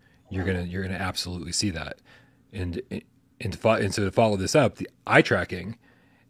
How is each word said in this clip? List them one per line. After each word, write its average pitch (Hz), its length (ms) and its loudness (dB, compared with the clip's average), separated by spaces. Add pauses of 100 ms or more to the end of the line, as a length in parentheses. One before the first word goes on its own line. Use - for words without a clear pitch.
(320)
you're 92 140 -4
gonna, 92 180 0
you're 90 180 -6
gonna 92 140 -6
absolutely 90 560 -6
see - 180 -2
that. - 300 -8 (520)
And, 87 300 -6 (580)
and 98 140 -4
to - 60 -12
fo-, 113 140 4
and 101 200 0
so 104 100 0
to 95 60 0
follow 110 260 4
this 95 200 -2
up, 131 220 4
the - 120 -10 (160)
eye 107 160 6
tracking, 90 560 -2 (520)